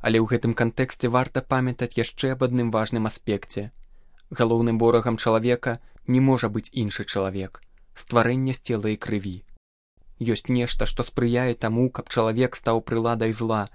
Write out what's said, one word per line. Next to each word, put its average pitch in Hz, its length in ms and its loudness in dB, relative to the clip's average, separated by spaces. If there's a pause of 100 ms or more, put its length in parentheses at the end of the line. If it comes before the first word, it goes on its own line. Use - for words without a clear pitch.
але 113 160 4
ў 110 80 2
гэтым 117 240 0
кантэксце 123 560 -2
варта 127 320 0
памятаць 127 560 -2
яшчэ 131 400 -2
аб 127 80 -2
адным 123 240 0
важным 110 400 0
аспекце. - 640 -4 (580)
Галоўным 117 480 2
ворагам 117 400 4
чалавека 117 640 2 (240)
не 127 160 4
можа 127 320 4
быць 107 160 -4
іншы 104 400 -4
чалавек – 95 560 -4 (320)
стварэнне 123 560 0
з - 80 -8
цела 107 320 -2
і 104 80 -6
крыві. 95 400 -6 (800)
Ёсць 117 320 -2
нешта, 120 320 0
што - 160 -2
спрыяе 123 560 0
таму, 117 320 0
каб - 240 -10
чалавек 117 480 0
стаў 113 240 0
прыладай 113 480 0
зла, 110 420 -2